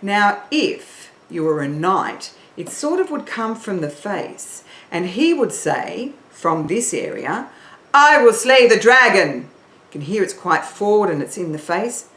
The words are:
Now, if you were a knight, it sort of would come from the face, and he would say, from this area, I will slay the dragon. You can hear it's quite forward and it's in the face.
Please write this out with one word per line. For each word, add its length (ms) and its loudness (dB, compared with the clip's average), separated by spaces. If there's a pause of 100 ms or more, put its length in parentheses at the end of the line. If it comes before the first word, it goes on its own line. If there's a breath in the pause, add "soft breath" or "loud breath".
Now, 500 0
if 600 -4 (180)
you 140 -6
were 180 0
a 60 -4
knight, 640 -4 (240 soft breath)
it 120 -12
sort 300 -4
of 120 -2
would 140 -8
come 300 -6
from 260 -6
the 80 -4
face, 720 -10 (280 loud breath)
and 160 -4
he 260 2
would 180 0
say, 640 -6 (160)
from 380 -4
this 260 -2
area, 560 -6 (440 loud breath)
I 280 6
will 120 6
slay 340 6
the 120 6
dragon. 600 4
You 500 -20
can 100 -12
hear 220 -2
it's 100 -2
quite 320 -2
forward 440 0
and 120 -2
it's 160 -8
in 160 -6
the 40 -6
face. 600 -6